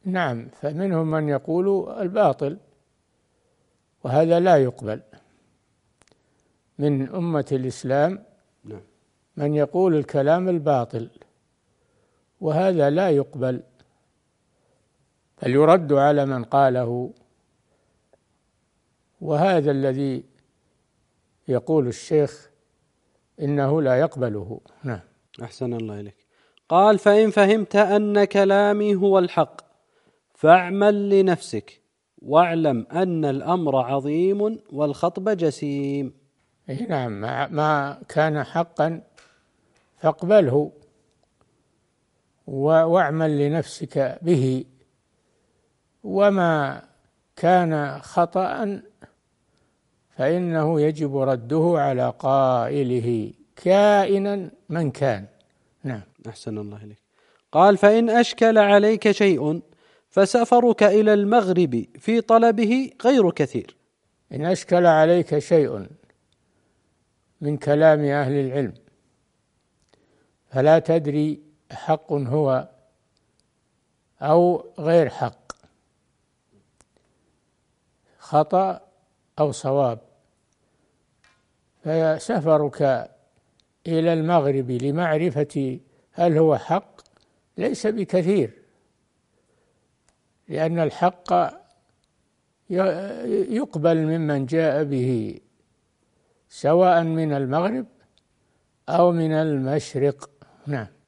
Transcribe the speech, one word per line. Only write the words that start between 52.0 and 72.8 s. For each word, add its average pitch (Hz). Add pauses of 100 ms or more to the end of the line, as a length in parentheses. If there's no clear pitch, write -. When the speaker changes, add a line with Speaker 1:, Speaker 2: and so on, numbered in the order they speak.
Speaker 1:
قائله. 123 (280)
كائنا 196 (180)
من 151
كان. 110 (580)
نعم. 117 (260)
Speaker 2:
أحسن 110
الله 104
إليك. 104 (500)
قال: 190
"فإن 226
أشكل 226
عليك 208
شيء 170 (480)
فسفرك 233
إلى 214
المغرب 185 (140)
في 226
طلبه 233 (140)
غير 233
كثير". - (540)
Speaker 1:
إن 139
أشكل 180
عليك 156
شيء 123 (1500)
من 147
كلام 151
أهل 143
العلم 135 (1800)
فلا 151
تدري 151 (300)
حق -
هو 135 (1500)